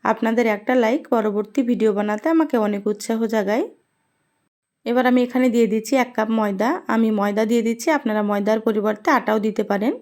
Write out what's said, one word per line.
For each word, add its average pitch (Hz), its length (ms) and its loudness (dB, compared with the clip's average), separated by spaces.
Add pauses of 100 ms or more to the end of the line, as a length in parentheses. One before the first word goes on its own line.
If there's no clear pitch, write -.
আপনাদের 226 420 0 (100)
একটা 208 180 -4 (100)
লাইক 247 180 0 (120)
পরবর্তী 214 460 -2 (100)
ভিডিও 214 240 2
বানাতে 208 420 -2
আমাকে 311 220 2
অনেক 208 240 0 (100)
উৎসাহ 220 280 -4 (140)
জাগায়। 220 320 0 (1200)
এবার 240 220 0
আমি 247 160 4
এখানে 254 260 0
দিয়ে 233 180 4
দিচ্ছি 220 260 -2 (100)
এক 247 100 -4
কাপ 220 240 -2
ময়দা। 208 320 0 (180)
আমি 226 220 2 (100)
ময়দা 208 260 0
দিয়ে 233 220 0
দিচ্ছি, 233 240 -4
আপনারা 220 320 0
ময়দার 208 380 0
পরিবর্তে 214 500 -2
আটাও 226 280 2
দিতে 214 240 -2
পারেন। 202 380 0